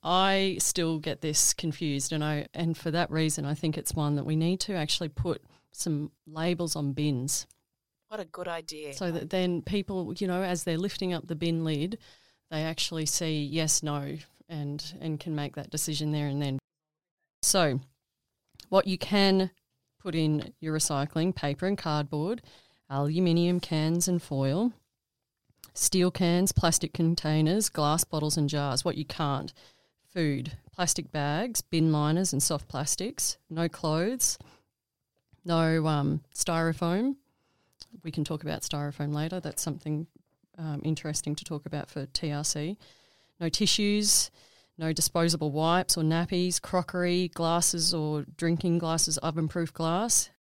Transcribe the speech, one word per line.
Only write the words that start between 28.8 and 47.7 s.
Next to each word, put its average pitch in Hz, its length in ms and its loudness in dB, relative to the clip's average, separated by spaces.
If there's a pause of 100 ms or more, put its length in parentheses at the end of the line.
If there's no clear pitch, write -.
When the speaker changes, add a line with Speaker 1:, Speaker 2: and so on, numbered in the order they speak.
Speaker 1:
What 156 140 0
you 151 80 -4
can't, 143 480 -4 (580)
food, 147 420 -2 (200)
plastic 175 380 -2
bags, 156 500 -2
bin 160 300 2
liners 156 420 2
and 156 80 0
soft - 260 -2
plastics, - 680 -4 (140)
no 165 180 0
clothes, 170 720 0 (1080)
no, 160 420 4
um, 151 340 2 (140)
styrofoam. 170 800 0 (880)
We 160 80 -8
can 151 140 -2
talk 156 180 -6
about 156 180 -6
styrofoam 147 520 -4
later. 160 260 -2
That's 160 220 -6
something, 151 440 -4 (520)
um, 156 260 -6
interesting 151 520 -2
to - 100 -10
talk 151 200 -8
about 156 240 -8
for 139 180 -8
T - 240 -4
R 147 120 -4
C. 156 340 -4 (600)
No 170 80 -2
tissues, 208 840 4 (460)
no 160 140 -2
disposable 165 600 2
wipes 165 460 2
or 165 60 2
nappies, 175 580 2
crockery, 180 680 0
glasses 170 640 0